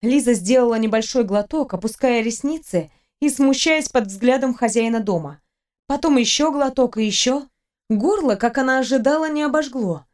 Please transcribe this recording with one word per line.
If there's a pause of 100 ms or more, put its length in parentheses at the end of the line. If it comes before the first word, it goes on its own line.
Лиза
сделала
небольшой
глоток,
опуская
ресницы (300)
и
смущаясь
под
взглядом
хозяина
дома. (460)
Потом
ещё
глоток
и
ещё. (420)
Горло,
как
она
ожидала,
не
обожгло.